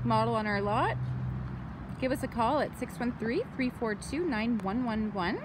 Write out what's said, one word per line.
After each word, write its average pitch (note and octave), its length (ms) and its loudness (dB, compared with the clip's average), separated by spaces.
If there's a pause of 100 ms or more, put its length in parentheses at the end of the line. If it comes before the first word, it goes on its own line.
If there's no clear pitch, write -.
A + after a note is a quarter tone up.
model A3+ 320 4
on G#3+ 100 2
our G3+ 160 2
lot. A#3 360 4 (1000)
Give B3+ 120 2
us C#4+ 100 0
a C4 60 -4
call A#3+ 320 4
at - 180 -2
six - 220 -6
one A#3+ 180 0
three, B3 260 0 (120)
three B3+ 160 0
four A3 240 -2
two, D4+ 300 -4
nine A#3 340 2
one G3+ 260 0
one G#3+ 280 0
one G3+ 320 0